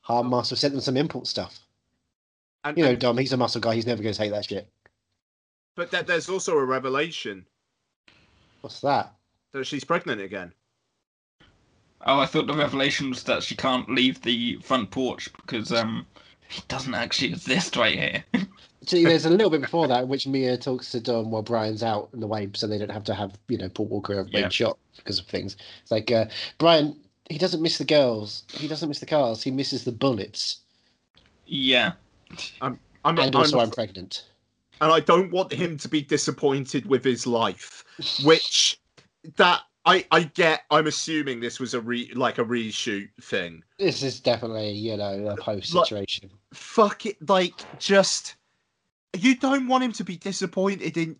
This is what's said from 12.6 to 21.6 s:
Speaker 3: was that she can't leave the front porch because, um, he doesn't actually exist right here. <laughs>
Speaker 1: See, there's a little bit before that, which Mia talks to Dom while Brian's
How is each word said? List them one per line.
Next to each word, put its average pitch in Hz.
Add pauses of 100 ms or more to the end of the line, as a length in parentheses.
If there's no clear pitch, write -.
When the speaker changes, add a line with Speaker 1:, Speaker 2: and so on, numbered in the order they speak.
Speaker 3:
was 123
that -
she -
can't 127
leave 131
the 120
front 123
porch -
because, 120
um, 113 (420)
he -
doesn't 131
actually -
exist -
right 110
here. -
<laughs> 190 (400)
Speaker 1:
See, 175
there's 160
a 160
little 190
bit 156
before 156
that, 127
which 135
Mia 131
talks 127
to 120
Dom 113
while 110
Brian's 110